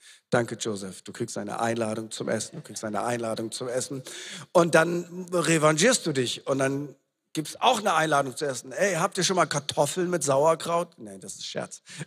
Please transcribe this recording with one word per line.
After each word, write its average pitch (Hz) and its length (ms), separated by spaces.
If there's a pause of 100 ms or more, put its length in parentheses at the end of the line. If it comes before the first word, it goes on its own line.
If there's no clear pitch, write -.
(280)
Danke, 117 280
Joseph. 98 460
Du 98 100
kriegst - 260
eine 104 220
Einladung 113 500
zum - 180
Essen. 113 280
Du 156 60
kriegst - 200
eine 107 220
Einladung 113 480
zum 127 160
Essen. 131 340 (480)
Und 170 240
dann 175 580
revanchierst 165 720
du 160 80
dich. 127 360
Und 135 100
dann 139 380 (360)
gibt's - 280
auch 240 180
eine 202 160
Einladung 143 420
zu 156 80
essen. 131 280
"Ey, 175 220
habt 185 240
ihr 180 60
schon 185 120
mal 165 100
Kartoffeln 160 640
mit 175 140
Sauerkraut?" 160 720
Nee, 101 200
das 95 180
ist - 100
Scherz. - 360 (240)